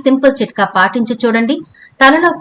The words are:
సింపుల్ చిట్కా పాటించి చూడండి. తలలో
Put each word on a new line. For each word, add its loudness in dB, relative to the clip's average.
సింపుల్ 2
చిట్కా -4
పాటించి -2
చూడండి. 0
తలలో 4